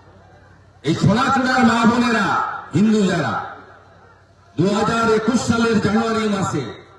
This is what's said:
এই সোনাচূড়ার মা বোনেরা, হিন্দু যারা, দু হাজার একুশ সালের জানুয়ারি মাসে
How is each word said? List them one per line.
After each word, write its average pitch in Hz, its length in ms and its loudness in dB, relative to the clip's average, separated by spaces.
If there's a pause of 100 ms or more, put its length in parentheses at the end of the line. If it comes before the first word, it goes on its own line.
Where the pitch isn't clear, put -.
(840)
এই 170 120 0
সোনাচূড়ার 254 720 2
মা 226 180 2
বোনেরা, 226 680 0 (220)
হিন্দু 214 320 2
যারা, 156 500 -4 (1040)
দু 196 140 0
হাজার 226 380 0
একুশ 226 280 0
সালের 233 400 0
জানুয়ারি 214 480 -2
মাসে 151 560 -6 (140)